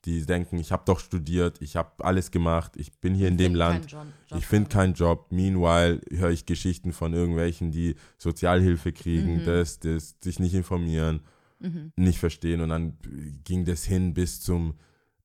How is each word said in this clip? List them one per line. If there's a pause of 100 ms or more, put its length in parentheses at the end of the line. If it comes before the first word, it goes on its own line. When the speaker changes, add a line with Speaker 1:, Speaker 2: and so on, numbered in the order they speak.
Speaker 1:
die
denken,
ich
hab
doch
studiert,
ich
hab
alles
gemacht,
ich
bin
hier
Speaker 2:
Ich
Speaker 1:
in
dem
Speaker 2:
find
Speaker 1:
Land,
Speaker 2:
keinen
Job, (220)
Job,
Speaker 1:
ich
find
Speaker 2:
ja.
Speaker 1:
keinen
Job.
Meanwhile
höre
ich
Geschichten
von
irgendwelchen,
die (220)
Sozialhilfe
kriegen,
Speaker 2:
Mhm.
Speaker 1:
das,
das,
sich
nicht
informieren, (400)
Speaker 2:
Mhm.
Speaker 1:
nicht
verstehen.
Und
dann (460)
ging
das
hin
bis
zum, (500)